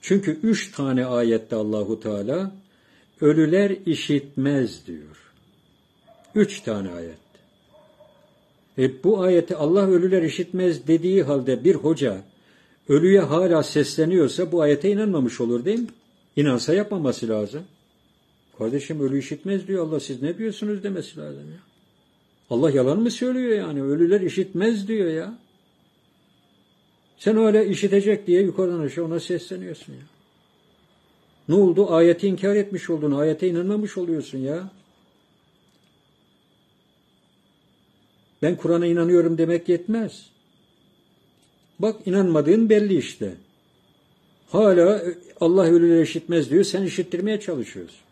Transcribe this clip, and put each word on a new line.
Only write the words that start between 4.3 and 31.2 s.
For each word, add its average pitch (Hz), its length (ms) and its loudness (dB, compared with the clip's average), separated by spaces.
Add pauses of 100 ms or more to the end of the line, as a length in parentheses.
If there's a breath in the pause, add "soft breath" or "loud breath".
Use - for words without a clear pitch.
diyor. 76 460 -20 (1000)
Üç 202 260 0
tane 101 300 -6
ayet. 82 360 -14 (1500)
E, 131 260 -2
bu 196 180 2
ayeti 180 340 2
Allah 165 300 2
"Ölüler 185 360 2
işitmez." 170 640 -2
dediği 165 360 2
halde 131 420 -2
bir 180 100 6
hoca 143 480 -2 (680 soft breath)
ölüye 180 320 6
hala 165 420 2
sesleniyorsa 156 920 0
bu 170 100 0
ayete 147 280 2
inanmamış 190 500 -2
olur, 120 240 -2
değil 208 140 -2
mi? 240 100 -6 (480)
İnansa 143 380 0
yapmaması 175 540 -4
lazım. 110 340 -4 (960)
"Kardeşim, 139 420 -6
ölü 139 180 -2
işitmez 180 500 -6
diyor 185 180 -2
Allah, 156 140 -4
siz 127 220 -10
ne 175 160 -6
diyorsunuz?" 208 440 -6
demesi 185 360 -10
lazım 147 320 -16
ya. 170 100 -20 (880)
Allah 135 200 2
yalan 135 300 2
mı 233 100 2
söylüyor 247 480 -2
yani? 156 240 -6
"Ölüler 170 380 2
işitmez." 190 680 -2
diyor 208 220 -2
ya. 175 280 -8 (1800)
Sen 214 180 0
öyle 214 320 4
işitecek 202 580 0
diye 180 160 4
yukarıdan 180 380 -2
aşağı 151 240 -4
ona 165 160 -4
sesleniyorsun 175 720 -10
ya. 127 60 -20 (1500)